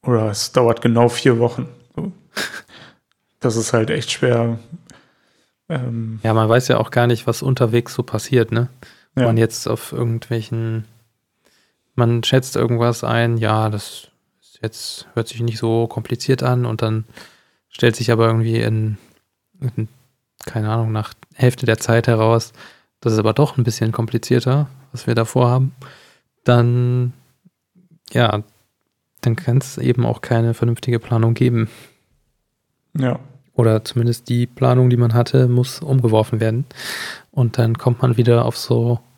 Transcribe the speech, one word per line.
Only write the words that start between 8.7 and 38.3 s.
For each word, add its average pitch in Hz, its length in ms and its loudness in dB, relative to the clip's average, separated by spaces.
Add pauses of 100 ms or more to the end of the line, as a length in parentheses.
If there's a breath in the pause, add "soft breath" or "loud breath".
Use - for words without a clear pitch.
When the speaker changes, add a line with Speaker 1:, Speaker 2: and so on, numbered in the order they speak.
Speaker 1:
Ja. 127 100 2
Speaker 2:
Man 113 100 2
jetzt 113 320 0
auf - 240 -8
irgendwelchen, 113 920 -6 (1120)
man 117 300 2
schätzt 131 320 0
irgendwas 120 480 0
ein, 117 340 0
ja, 110 300 0
das - 400 -10 (320)
ist - 220 -20
jetzt, - 520 -12
hört 113 140 -4
sich 113 120 -14
nicht 117 180 -4
so 113 280 0
kompliziert 123 560 -4
an 123 240 0
und 113 160 -4
dann 110 220 -2 (640 loud breath)
stellt 120 280 0
sich 117 140 -4
aber 113 160 4
irgendwie 113 340 0
in, 110 380 -2 (760 soft breath)
in, 110 120 -4 (560)
keine 107 260 -4
Ahnung, 113 220 -2
nach 110 220 -6 (200)
Hälfte 123 320 2
der 113 120 2
Zeit 117 300 2
heraus, 113 440 2 (480 loud breath)
das 113 140 0
ist 110 40 2
aber 107 140 2
doch 147 260 2
ein 117 60 0
bisschen 113 280 -2
komplizierter, 127 760 0 (240)
was - 140 -12
wir 120 80 0
da 113 100 2
vorhaben, 127 500 2 (680 loud breath)
dann, 123 680 2 (1000)
ja, 107 300 2 (800)
dann 117 140 0
kann's - 420 -2
eben 120 280 0
auch 113 140 -4
keine 113 340 0
vernünftige 117 460 -2
Planung 113 340 0
geben. 117 340 2 (1300 loud breath)
Speaker 1:
Ja. 127 220 -2 (360)
Speaker 2:
Oder 110 300 2
zumindest 117 440 -2
die 120 180 0
Planung, 127 440 2
die 123 60 4
man 120 180 2
hatte, 123 340 4
muss 123 320 0
umgeworfen 113 600 2
werden. 113 240 0 (680 loud breath)
Und 120 280 0
dann 117 200 2
kommt 120 240 0
man 123 140 2
wieder 120 280 4